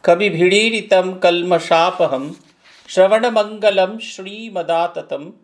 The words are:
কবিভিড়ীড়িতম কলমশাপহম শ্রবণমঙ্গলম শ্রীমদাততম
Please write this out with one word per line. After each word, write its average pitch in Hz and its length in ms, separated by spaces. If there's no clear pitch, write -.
কবিভিড়ীড়িতম 185 1200
কলমশাপহম 170 1120
শ্রবণমঙ্গলম 214 1080
শ্রীমদাততম 175 1300